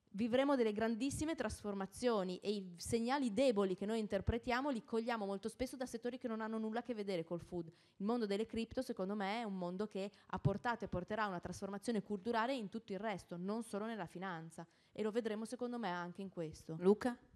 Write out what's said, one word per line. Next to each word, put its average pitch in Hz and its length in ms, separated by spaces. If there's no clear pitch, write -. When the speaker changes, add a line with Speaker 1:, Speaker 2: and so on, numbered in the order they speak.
Speaker 1:
Vivremo 254 400
delle 226 160
grandissime 233 640
trasformazioni 202 1040
e - 120
i 196 280
segnali 240 560
deboli 202 420
che 196 100
noi 220 140
interpretiamo 233 720
li 240 120
cogliamo 226 440
molto 196 240
spesso 254 260
da 254 100
settori 240 320
che 240 120
non 220 100
hanno 220 180
nulla 220 220
a 247 40
che 247 100
vedere 196 320
col 170 160
food. 170 260
Il 196 80
mondo 233 200
delle 202 200
cripto, 226 360
secondo 202 320
me, 208 280
è - 20
un 196 140
mondo 185 300
che 202 220
ha 185 120
portato 226 460
e - 20
porterà 214 400
una 175 140
trasformazione 196 600
culturale 226 540
in 208 140
tutto 220 240
il 185 60
resto, 202 360
non 202 280
solo 208 220
nella 220 200
finanza, 165 600
e 214 100
lo 214 80
vedremo 220 320
secondo 240 340
me 220 120
anche 175 320
in 196 80
questo. 160 500
Speaker 2:
Luca? 208 380